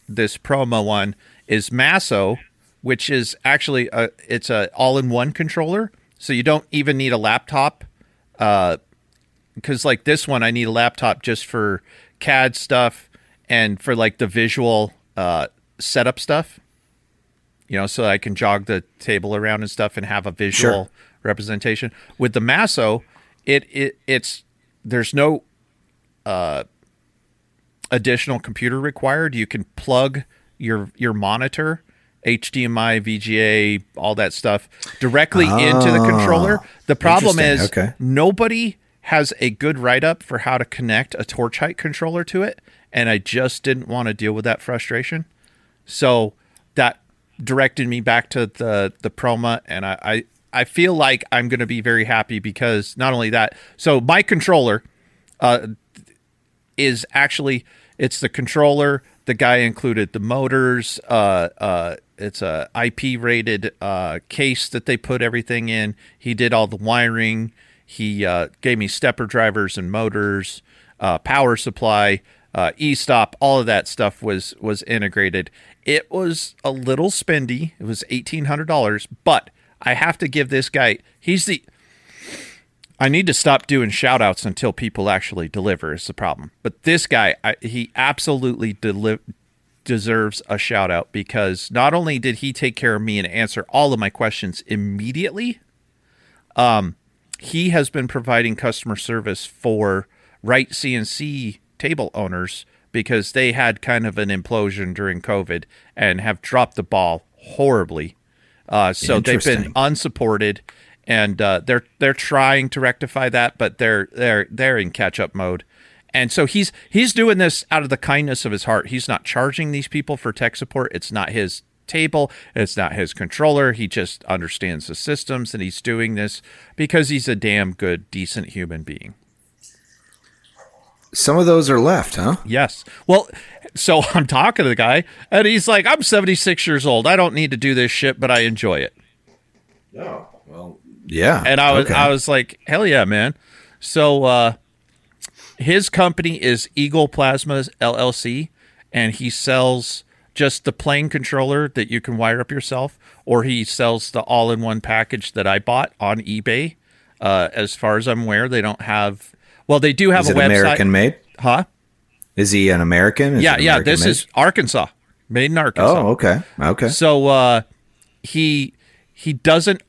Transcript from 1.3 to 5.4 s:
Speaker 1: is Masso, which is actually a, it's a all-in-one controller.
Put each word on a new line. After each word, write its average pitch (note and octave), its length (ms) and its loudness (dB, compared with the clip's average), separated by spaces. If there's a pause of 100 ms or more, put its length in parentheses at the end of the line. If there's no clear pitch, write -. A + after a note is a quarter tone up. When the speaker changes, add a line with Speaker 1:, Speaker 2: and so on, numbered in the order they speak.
Speaker 1:
is G#2+ 240 -2
Masso, B2 640 0 (440)
which B2+ 280 -4
is B2+ 260 -2 (100)
actually C3+ 480 0
a, A#2 160 0 (180)
it's A2+ 220 -6
a G#2+ 240 0
all-in-one C3 580 0
controller. F3 600 -4 (340)